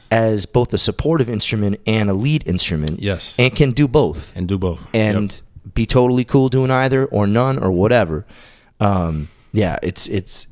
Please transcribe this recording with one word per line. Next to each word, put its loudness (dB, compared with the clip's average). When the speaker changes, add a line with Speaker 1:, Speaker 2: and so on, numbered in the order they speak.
Speaker 1:
as 2
both 0
a 0
supportive 0
instrument -2
and 2
a 0
lead 0
instrument. -2
Speaker 2:
Yes. -6
Speaker 1:
And 2
can 4
do 2
both. 0
Speaker 2:
And -4
do -2
both. -4
Speaker 1:
And 0
Speaker 2:
Yep. -16
Speaker 1:
be 0
totally 2
cool 2
doing 0
either 2
or 0
none 2
or 0
whatever. 2
Um, 0
yeah, 0
it's, -2
it's, -6